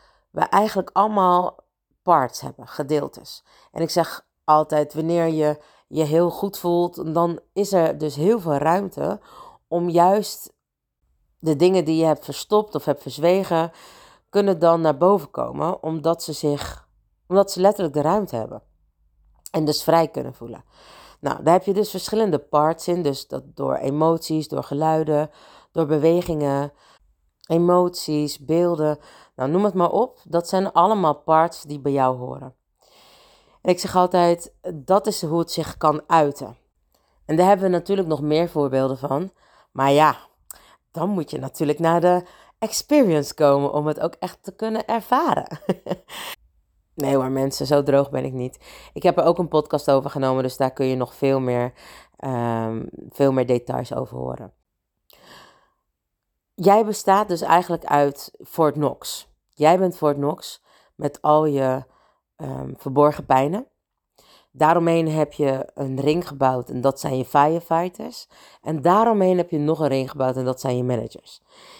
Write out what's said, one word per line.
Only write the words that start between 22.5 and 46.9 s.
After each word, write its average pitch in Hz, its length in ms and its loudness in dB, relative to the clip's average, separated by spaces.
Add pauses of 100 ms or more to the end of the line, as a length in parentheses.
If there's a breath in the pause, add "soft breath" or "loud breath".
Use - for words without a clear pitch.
in. 175 140 -2
Dus 139 260 -4
dat 135 140 -10 (140)
door 135 180 -4
emoties, 156 760 -2
door 135 140 -4
geluiden, 156 680 -2 (420 soft breath)
door 165 140 -2
bewegingen, 147 880 0 (720 soft breath)
emoties, 175 920 0
beelden. 151 600 0 (380 loud breath)
Nou, 131 140 -2
noem 185 140 2
het 202 100 0
maar 180 160 2
op. 240 340 -2
Dat 170 240 -2
zijn 190 240 -2
allemaal 180 420 0
parts 160 480 0
die 147 180 -14
bij 139 120 -2
jou 131 240 0
horen. 131 380 -14 (1080 soft breath)
En - 80 0
ik 180 100 0
zeg - 160 -4
altijd, 175 580 2 (200)
dat 185 320 0
is 208 160 -4
hoe 160 160 -2
het 165 120 -4
zich - 260 -6
kan 151 300 0
uiten. 143 500 2 (680)
En 156 120 -2
daar 175 100 6
hebben 196 200 4
we 180 60 2
natuurlijk 180 360 -2
nog 151 120 -2
meer 151 280 0
voorbeelden 135 500 -2
van. 139 340 -4 (400 soft breath)
Maar 135 200 2
ja, 147 240 4 (760 loud breath)
dan 165 180 -4
moet 185 220 -4
je 151 80 -8
natuurlijk 143 400 -4
naar 170 220 2
de 180 240 2 (340 loud breath)
experience 214 760 2
komen 143 380 2
om 151 140 -2
het 151 140 -4
ook 170 180 -4
echt - 240 -10
te 190 120 -16
kunnen 220 320 -6
ervaren. 247 600 0 (120)
<laughs> - 0 - (1400 loud breath)